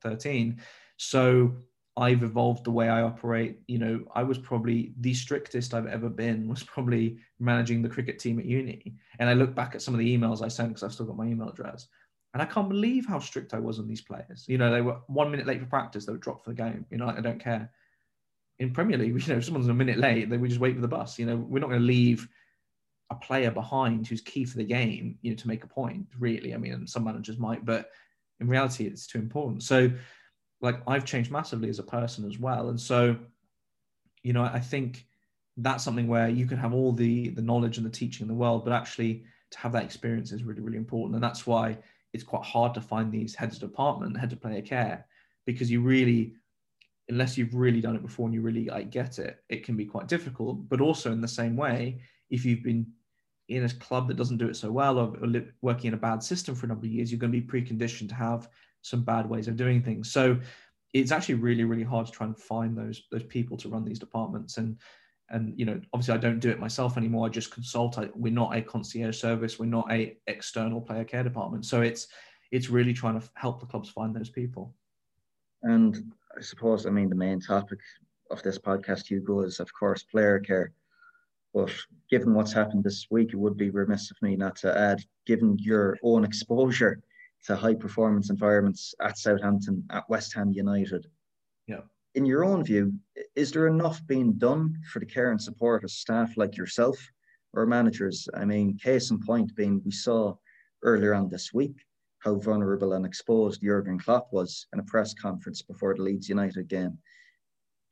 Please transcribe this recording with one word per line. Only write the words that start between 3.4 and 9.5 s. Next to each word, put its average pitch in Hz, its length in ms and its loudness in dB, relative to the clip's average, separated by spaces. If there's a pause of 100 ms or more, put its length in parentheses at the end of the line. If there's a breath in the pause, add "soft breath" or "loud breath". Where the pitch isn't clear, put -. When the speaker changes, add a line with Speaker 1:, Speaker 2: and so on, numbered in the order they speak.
Speaker 1:
You 123 100 -2
know, 113 260 -2 (100)
I 123 100 0
was 131 120 0
probably 117 600 -2
the 127 160 0
strictest 127 580 -4
I've 113 140 -2
ever 113 220 -4
been, 110 400 -2
was 123 160 -6
probably 117 540 0 (200 loud breath)
managing 120 440 2
the 117 60 0
cricket 123 300 -6
team 117 220 -2
at - 40 -4
uni. 123 520 -4 (240 loud breath)
And 120 100 4
I 123 40 6
look 127 200 4